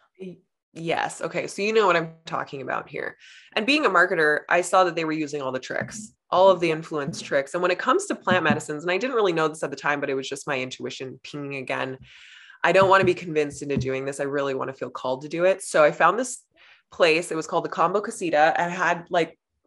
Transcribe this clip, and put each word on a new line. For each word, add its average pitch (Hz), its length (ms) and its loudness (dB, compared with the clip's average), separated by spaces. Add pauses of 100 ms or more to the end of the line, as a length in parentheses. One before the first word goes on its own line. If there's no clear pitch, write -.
(200)
Y-, 185 160 -16 (360)
yes. 165 480 -4
Okay. 175 280 -6
So - 140 -8
you 214 100 -2
know 220 160 4
what 170 80 4
I'm 165 160 -2 (140)
talking 139 360 -8
about - 260 -6
here. - 280 -10 (400)
And 214 100 0
being 285 200 4
a 202 40 2
marketer, 170 580 4
I 175 120 4
saw 185 240 4
that 170 100 0
they 165 100 -2
were 156 60 -2
using 151 320 -4
all 131 80 -4
the 127 80 -4
tricks, - 540 -8 (180)
all 185 180 8
of 180 120 6
the 165 100 2
influence 156 500 -6
tricks. 139 340 -2
And 175 80 -4
when 180 100 2
it 175 80 -4
comes 349 260 0
to - 80 -4
plant 180 300 0
medicines, 151 400 -2
and 175 80 0
I 190 60 0
didn't 254 180 -4
really 202 160 2
know 160 160 2
this 160 160 -10
at 147 60 -4
the 143 60 -10
time, 147 220 -2
but 143 120 -4
it 135 40 -2
was 135 140 -4
just - 180 -10
my 139 140 -2
intuition 127 640 -10
pinging 143 320 -10
again. 131 420 -6 (640)
I 170 80 6
don't 190 180 6
wanna 190 140 8
be 180 120 4
convinced 151 480 -4
into 143 160 -2
doing 131 260 -2
this. 139 160 -6
I 143 40 -4
really 139 300 -2
wanna 131 200 -6
feel 127 160 -10
called 131 320 -6
to 151 60 -12
do 165 160 -2
it. 190 160 2
So - 220 2
I 151 80 6
found 170 300 4
this - 240 -8 (480)
place. 165 400 2
It 160 40 -4
was 160 120 -6
called 165 160 0
the 156 40 -6
Combo 180 320 0
Casita 165 560 2
and 175 160 -2
had, 175 380 -2
like, 170 260 0 (300)